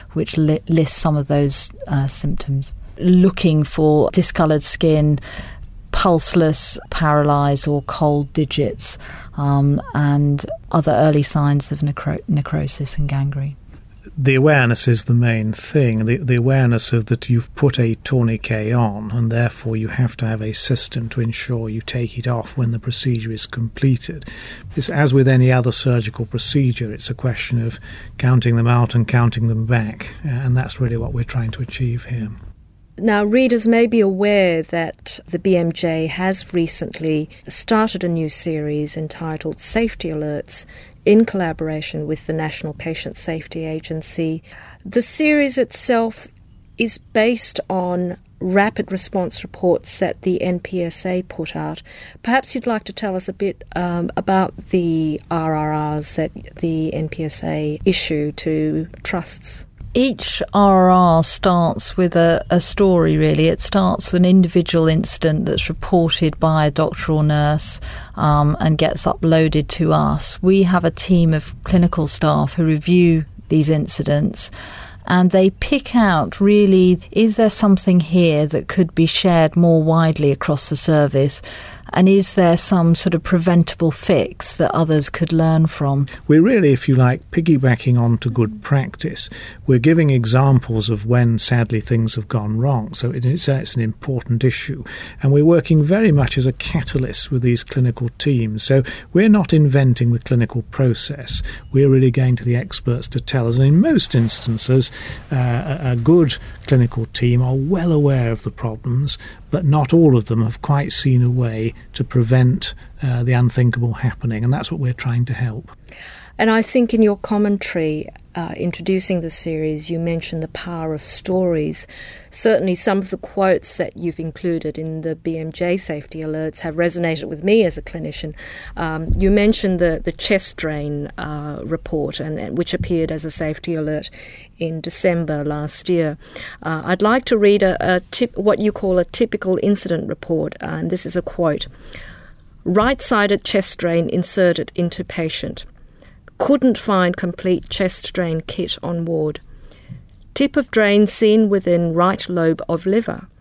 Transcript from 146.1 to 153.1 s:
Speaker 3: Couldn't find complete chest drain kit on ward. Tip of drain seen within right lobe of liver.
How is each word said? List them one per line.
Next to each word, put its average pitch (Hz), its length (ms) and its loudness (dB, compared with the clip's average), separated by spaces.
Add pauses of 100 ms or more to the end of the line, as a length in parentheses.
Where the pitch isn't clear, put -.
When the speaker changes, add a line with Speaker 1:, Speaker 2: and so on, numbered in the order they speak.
Speaker 3:
Couldn't 262 400 2
find 185 380 0
complete 180 520 -2
chest - 440 -4
drain 165 280 -4
kit - 420 -8
on 170 220 -6
ward. 156 340 -4 (960)
Tip 277 220 0
of 277 160 -2
drain 208 340 4
seen 214 420 2
within 175 460 0
right 175 340 0
lobe 165 400 0
of 170 160 -4
liver. 208 440 -2 (120)